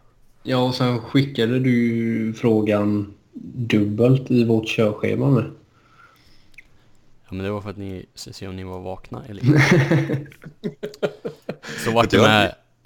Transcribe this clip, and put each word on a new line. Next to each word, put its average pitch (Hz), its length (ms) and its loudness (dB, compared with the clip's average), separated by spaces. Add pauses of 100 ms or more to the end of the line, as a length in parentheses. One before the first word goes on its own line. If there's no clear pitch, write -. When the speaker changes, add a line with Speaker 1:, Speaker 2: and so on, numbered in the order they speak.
(440)
Speaker 1:
Ja, 127 200 -2
och 127 120 0
sen 120 260 0
skickade 127 580 0
du 117 760 0
frågan 104 800 0 (400)
dubbelt 113 760 2
i 120 140 4
vårt 113 220 2
körschema 110 600 0
med. 120 220 2 (1700)
Speaker 2:
Ja, - 60 -20
men - 140 -10
det 98 80 -4
var 104 100 -6
för 101 80 -12
att 92 80 -12
ni, 98 280 -12 (100)
se, - 180 -16
se 101 140 -14
om 92 80 -10
ni 92 80 -12
var 92 160 -12
vakna 95 460 -12
eller 104 200 -8
inte. 143 840 2 (1400)
Speaker 1:
<laughs> - 220 -12
Speaker 2:
Så 117 60 -2
vart 113 180 2
det - 80 4
Speaker 3:
Jag 110 60 6
Speaker 2:
med, 107 320 4 (300)